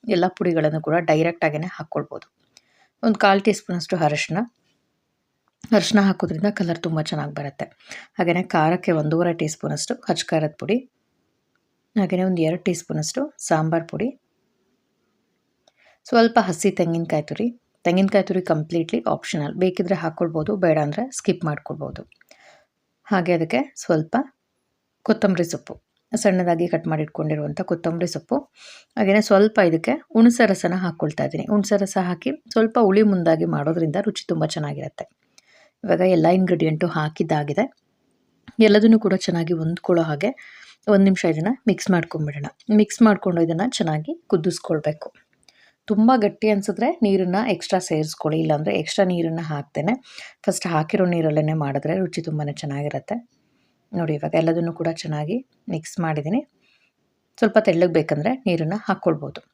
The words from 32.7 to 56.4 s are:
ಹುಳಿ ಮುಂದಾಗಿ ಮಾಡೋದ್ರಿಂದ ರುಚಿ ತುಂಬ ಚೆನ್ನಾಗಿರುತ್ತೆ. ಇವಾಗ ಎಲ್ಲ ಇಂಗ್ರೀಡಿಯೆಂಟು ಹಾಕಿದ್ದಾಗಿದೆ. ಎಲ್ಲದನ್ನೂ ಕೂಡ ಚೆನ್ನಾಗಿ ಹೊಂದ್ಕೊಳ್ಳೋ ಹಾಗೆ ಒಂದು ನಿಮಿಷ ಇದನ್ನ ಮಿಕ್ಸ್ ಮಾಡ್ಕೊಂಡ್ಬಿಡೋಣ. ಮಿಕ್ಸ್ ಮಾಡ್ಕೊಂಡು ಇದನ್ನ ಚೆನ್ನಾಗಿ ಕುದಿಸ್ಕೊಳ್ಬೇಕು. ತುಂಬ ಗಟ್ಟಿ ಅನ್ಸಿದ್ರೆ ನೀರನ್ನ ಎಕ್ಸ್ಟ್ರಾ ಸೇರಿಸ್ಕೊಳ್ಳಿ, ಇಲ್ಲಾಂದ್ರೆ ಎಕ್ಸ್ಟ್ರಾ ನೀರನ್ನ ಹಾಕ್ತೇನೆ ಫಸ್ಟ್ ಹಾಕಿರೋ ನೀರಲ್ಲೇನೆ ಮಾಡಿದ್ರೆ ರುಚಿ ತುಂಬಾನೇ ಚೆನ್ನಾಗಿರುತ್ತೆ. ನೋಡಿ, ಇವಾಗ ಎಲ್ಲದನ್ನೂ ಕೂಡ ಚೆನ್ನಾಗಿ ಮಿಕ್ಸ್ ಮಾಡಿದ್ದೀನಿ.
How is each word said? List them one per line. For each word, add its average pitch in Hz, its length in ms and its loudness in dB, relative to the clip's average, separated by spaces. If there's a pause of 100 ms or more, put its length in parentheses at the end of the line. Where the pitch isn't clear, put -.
ಹುಳಿ 208 240 6
ಮುಂದಾಗಿ 170 420 2
ಮಾಡೋದ್ರಿಂದ 160 560 -2
ರುಚಿ - 280 -6
ತುಂಬ 160 180 0
ಚೆನ್ನಾಗಿರುತ್ತೆ. 147 600 -8 (800)
ಇವಾಗ 175 160 2
ಎಲ್ಲ 180 260 4
ಇಂಗ್ರೀಡಿಯೆಂಟು 175 600 2
ಹಾಕಿದ್ದಾಗಿದೆ. 156 800 -2 (920)
ಎಲ್ಲದನ್ನೂ 214 380 8
ಕೂಡ 190 160 2
ಚೆನ್ನಾಗಿ 170 380 -2
ಹೊಂದ್ಕೊಳ್ಳೋ 165 500 0
ಹಾಗೆ 160 300 -2 (560)
ಒಂದು 196 160 6
ನಿಮಿಷ 196 200 2
ಇದನ್ನ 165 280 0 (140)
ಮಿಕ್ಸ್ 196 240 0
ಮಾಡ್ಕೊಂಡ್ಬಿಡೋಣ. 151 560 -2 (280)
ಮಿಕ್ಸ್ 214 280 2
ಮಾಡ್ಕೊಂಡು 185 400 4
ಇದನ್ನ 170 300 0
ಚೆನ್ನಾಗಿ 156 420 -4 (120)
ಕುದಿಸ್ಕೊಳ್ಬೇಕು. 160 840 -2 (800)
ತುಂಬ 220 280 4
ಗಟ್ಟಿ 208 340 0
ಅನ್ಸಿದ್ರೆ 208 360 -2 (160)
ನೀರನ್ನ 190 360 2 (100)
ಎಕ್ಸ್ಟ್ರಾ 185 300 -2
ಸೇರಿಸ್ಕೊಳ್ಳಿ, 156 640 -2
ಇಲ್ಲಾಂದ್ರೆ 156 380 0
ಎಕ್ಸ್ಟ್ರಾ 175 260 0
ನೀರನ್ನ 170 380 -2
ಹಾಕ್ತೇನೆ 156 500 -6 (540)
ಫಸ್ಟ್ 185 200 -4
ಹಾಕಿರೋ 170 380 0
ನೀರಲ್ಲೇನೆ 156 500 0
ಮಾಡಿದ್ರೆ 147 440 -2
ರುಚಿ 170 240 -4
ತುಂಬಾನೇ 151 300 -4
ಚೆನ್ನಾಗಿರುತ್ತೆ. 143 640 -6 (760)
ನೋಡಿ, 165 220 -2
ಇವಾಗ 156 200 -6
ಎಲ್ಲದನ್ನೂ 165 380 0
ಕೂಡ 165 160 -4 (140)
ಚೆನ್ನಾಗಿ 151 340 -6 (320)
ಮಿಕ್ಸ್ 165 320 -8
ಮಾಡಿದ್ದೀನಿ. 160 400 -2 (960)